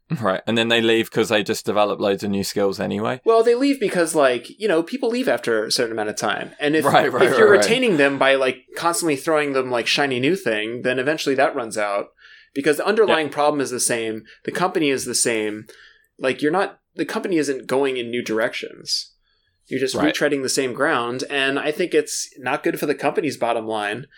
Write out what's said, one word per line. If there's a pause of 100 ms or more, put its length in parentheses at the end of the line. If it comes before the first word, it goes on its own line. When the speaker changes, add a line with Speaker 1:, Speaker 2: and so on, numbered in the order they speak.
(220)
Speaker 1:
Right,
and
then
they
leave
'cause
they
just
develop
loads
of
new
skills
anyway.
Speaker 2:
Well,
they
leave
because,
like, (100)
you
know,
people
leave
after
a
certain
amount
of
time.
And
if,
Speaker 1:
Right,
right,
Speaker 2:
if
you're
Speaker 1:
right,
right.
Speaker 2:
retaining
them
by,
like, (100)
constantly
throwing
them,
like,
shiny
new
thing,
then
eventually
that
runs
out. (480)
Because
the
underlying
Speaker 1:
Yeah.
Speaker 2:
problem
is
the
same, (200)
the
company
is
the
same. (520)
Like,
you're
not, (140)
the
company
isn't
going
in
new
directions. (540)
You're
just
Speaker 1:
Right.
Speaker 2:
retreading
the
same
ground,
and
I
think
it's
not
good
for
the
company's
bottom
line. (120)